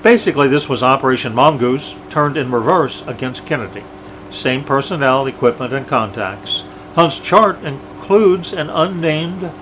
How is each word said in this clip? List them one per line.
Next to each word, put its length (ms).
Basically, 440
this 200
was 140
Operation 500
Mongoose 640
turned 260
in 140
reverse 560
against 400
Kennedy. 380
Same 340
personnel, 640
equipment, 460
and 140
contacts. 760
Hunt's 260
chart 420
includes 880
an 160
unnamed 840